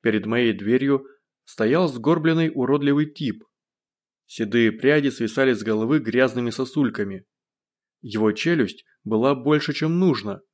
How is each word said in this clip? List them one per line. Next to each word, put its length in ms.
Перед 260
моей 260
дверью 540
стоял 440
сгорбленный 640
уродливый 540
тип. 380
Седые 380
пряди 380
свисали 420
с 100
головы 360
грязными 500
сосульками. 800
Его 320
челюсть 540
была 300
больше, 400
чем 240
нужно. 420